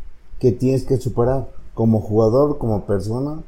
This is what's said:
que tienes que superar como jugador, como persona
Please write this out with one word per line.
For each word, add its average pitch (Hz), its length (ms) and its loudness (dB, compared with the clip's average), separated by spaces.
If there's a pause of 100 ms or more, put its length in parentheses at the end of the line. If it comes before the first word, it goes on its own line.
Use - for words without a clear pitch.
(400)
que 123 120 4
tienes 131 340 0
que 135 120 2
superar 123 560 -2 (200)
como 113 260 4
jugador, 113 580 2
como 107 280 -2
persona 117 640 -4